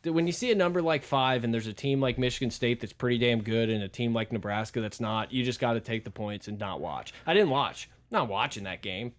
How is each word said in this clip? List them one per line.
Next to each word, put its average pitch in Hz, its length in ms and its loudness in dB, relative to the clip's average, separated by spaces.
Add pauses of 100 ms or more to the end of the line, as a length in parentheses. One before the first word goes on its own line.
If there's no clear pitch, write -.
Th-, 165 140 -2
when 165 100 4
you 175 80 0
see 240 180 0
a 214 40 6
number 175 260 4
like 160 220 2
five 131 400 2
and 117 100 2
there's 110 140 -2
a 107 60 -6
team 139 280 0
like 127 160 2
Michigan 127 320 0
State 120 300 0
that's - 140 -8
pretty 123 260 0
damn 117 240 4
good 113 260 2
and 107 140 0
a 95 40 -4
team 117 240 -2
like 113 200 -2
Nebraska 107 500 -2
that's 107 180 -6
not, 110 320 -2
you 127 120 0
just 120 160 -2
gotta 117 200 2
take 113 260 -6
the 107 60 -10
points 104 360 -8
and 104 100 -8
not 98 220 -6
watch. 73 340 -8 (140)
I 165 80 2
didn't 202 160 8
watch. 131 360 -2 (220)
Not 175 180 2
watching 107 360 -2
that 92 180 -8
game. 113 380 -6